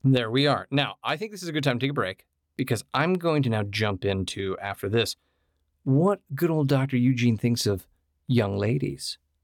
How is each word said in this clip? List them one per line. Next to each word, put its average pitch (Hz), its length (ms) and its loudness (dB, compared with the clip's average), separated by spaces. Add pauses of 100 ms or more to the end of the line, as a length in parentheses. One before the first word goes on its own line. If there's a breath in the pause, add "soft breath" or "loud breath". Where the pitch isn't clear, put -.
There 127 280 4
we 139 160 2
are. 107 240 0
Now, 135 320 0
I 139 140 -2
think 214 140 -10
this 185 120 -14
is 170 60 -8
a - 40 -6
good 147 100 -2
time 127 140 2
to 117 80 -4
take 143 60 -2
a - 20 -6
break 98 320 -4 (320)
because - 260 -2 (100)
I'm 160 200 2
going 165 300 2
to 120 60 0
now 110 140 0
jump 104 420 -2
into, 95 540 -2
after 98 300 -8
this, 110 260 0 (680)
what 175 360 2 (140)
good 165 160 0
old 156 180 2
Doctor 135 300 2
Eugene 120 400 4
thinks 117 300 0
of 98 180 -2 (420)
young 104 300 2
ladies. 127 600 -4 (240)